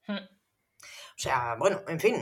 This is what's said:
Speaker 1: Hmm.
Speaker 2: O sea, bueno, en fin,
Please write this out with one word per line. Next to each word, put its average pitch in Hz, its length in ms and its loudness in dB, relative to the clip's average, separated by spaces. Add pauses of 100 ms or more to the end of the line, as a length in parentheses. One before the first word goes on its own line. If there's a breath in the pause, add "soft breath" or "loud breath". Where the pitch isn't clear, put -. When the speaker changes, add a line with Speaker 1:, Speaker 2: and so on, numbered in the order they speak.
Speaker 1:
Hmm. 202 100 -6
Speaker 2:
O - 1040 -18
sea, 120 360 0
bueno, 190 300 4
en 165 120 -4
fin, 226 220 4